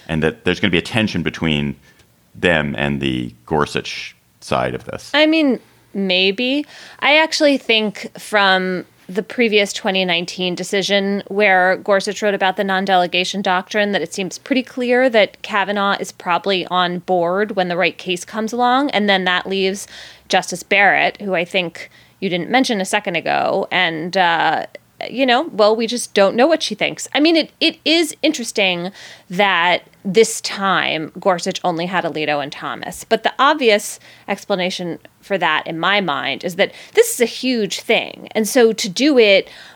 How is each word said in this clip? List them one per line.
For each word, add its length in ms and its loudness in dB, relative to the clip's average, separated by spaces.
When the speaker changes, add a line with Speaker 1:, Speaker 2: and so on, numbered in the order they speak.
Speaker 1:
And 140 -2
that 200 -2
there's 160 -2
gonna 120 0
be 60 2
a 40 2
tension 420 -2
between 540 -2
them 420 0
and 220 -2
the 340 -4
Gorsuch 680 -4
side 340 -2
of 100 -10
this. 280 -14
Speaker 2:
I 120 4
mean, 320 2
maybe. 720 0
I 180 4
actually 400 2
think 640 -2
from 640 2
the 120 -4
previous 520 0
twenty 320 -2
nineteen 500 -2
decision 720 -2
where 500 4
Gorsuch 440 -2
wrote 120 0
about 220 0
the 80 -2
non-delegation 800 0
doctrine 500 -2
that 100 0
it 120 -8
seems 240 -8
pretty 260 -2
clear 460 0
that 320 2
Kavanaugh 580 -2
is 140 -10
probably 540 -2
on 320 0
board 580 -2
when 100 0
the 80 -4
right 220 0
case 260 -6
comes 300 -6
along. 380 2
And 180 0
then 160 2
that 200 0
leaves 420 -2
Justice 340 -2
Barrett, 580 2
who 140 -4
I 80 0
think 460 -6
you 80 -4
didn't 200 -4
mention 300 2
a 60 -2
second 320 -2
ago, 540 0
and, 440 -2
uh, 500 2
you 140 0
know, 260 2
well, 240 4
we 120 -2
just 260 -8
don't 220 4
know 120 4
what 160 2
she 120 -6
thinks. 380 -4
I 60 0
mean, 160 4
it, 240 0
it 260 0
is 360 0
interesting 680 0
that 540 2
this 360 2
time 800 -2
Gorsuch 440 -2
only 220 -2
had 180 -2
Alito 400 -2
and 80 -10
Thomas, 520 -10
but 200 0
the 160 0
obvious 600 2
explanation 720 -4
for 160 -4
that 280 2
in 140 -8
my 220 2
mind 420 -4
is 140 -8
that 160 0
this 200 4
is 80 -2
a 40 4
huge 540 -2
thing. 520 -2
And 160 -2
so 260 6
to 160 -6
do 280 2
it 320 6